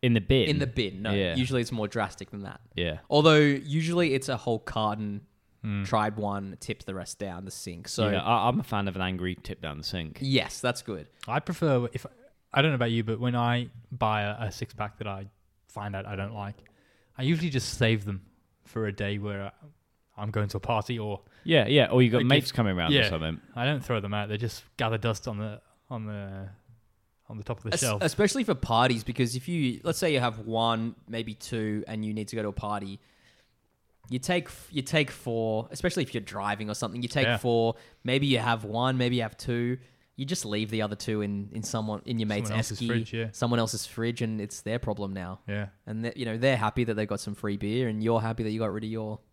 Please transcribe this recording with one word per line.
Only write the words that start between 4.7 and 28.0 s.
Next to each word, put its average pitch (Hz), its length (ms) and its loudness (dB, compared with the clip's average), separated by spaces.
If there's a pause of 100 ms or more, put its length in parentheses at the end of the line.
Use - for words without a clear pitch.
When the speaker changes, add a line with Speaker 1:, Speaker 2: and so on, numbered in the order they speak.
Speaker 3:
Hmm. 101 200 -2
Speaker 2:
tried 107 320 2
one, 101 440 -4
tipped - 260 -8
the 98 80 -8
rest 92 240 -8
down 95 280 -8
the 95 40 -10
sink. 87 380 -12
So 107 240 0
Speaker 1:
Yeah, 92 100 0
I, 110 280 4
I'm 123 100 2
a 107 40 -2
fan 101 240 -2
of 92 80 -4
an 95 60 -2
angry 92 400 -2
tip - 220 -10
down 76 160 -6
the 78 40 -12
sink. 80 380 -6
Speaker 2:
Yes, 135 400 0
that's 123 220 -2
good. 85 240 -8 (200)
Speaker 3:
I 120 120 -2
prefer, 131 520 2
if, - 140 -8 (480)
I - 80 4
don't 156 80 6
know 143 60 2
about 117 160 2
you, 117 120 2
but 110 160 -2
when 123 160 0
I 120 340 2 (220)
buy 107 300 2
a, 104 240 -2
a 98 60 -4
six-pack - 480 -8
that 107 80 -6
I 98 180 -8 (440)
find 104 260 -8
out 98 100 -6
I 101 100 -8
don't 101 200 -6
like, 104 200 -8 (640)
I 127 60 -4
usually 165 260 2
just - 300 -2
save 110 260 4
them 98 160 -4 (440)
for 110 200 -4
a 104 60 -2
day 101 260 -2
where 101 280 -6
I, 98 60 -10 (680)
I'm 104 80 -4
going 104 200 0
to 104 80 -4
a - 20 0
party 117 400 0
or 104 220 -6 (240)
Speaker 1:
Yeah, 156 220 6
yeah. 131 200 8
Or 127 160 8
you 117 80 8
got 120 100 4
Speaker 3:
a 113 40 2
Speaker 1:
mates 135 260 4
Speaker 3:
gift. - 60 -6
Speaker 1:
coming 104 180 4
round 87 180 2
Speaker 3:
Yeah. 123 140 6
Speaker 1:
or - 20 2
something. 80 320 -2 (140)
Speaker 3:
I 120 100 -2
don't 143 180 -2
throw 113 180 0
them 101 120 -4
out. 104 160 -2
They 107 80 -2
just 110 260 -4 (140)
gather 113 220 0
dust 110 280 -2
on 107 120 -6
the, 107 220 -8 (280)
on 113 160 -8
the, 98 420 -10 (800)
on 110 100 -12
the 104 60 -8
top 117 140 -4
of - 60 -18
the 117 100 -2
Speaker 2:
Es-, 170 60 0
Speaker 3:
shelf. 110 240 0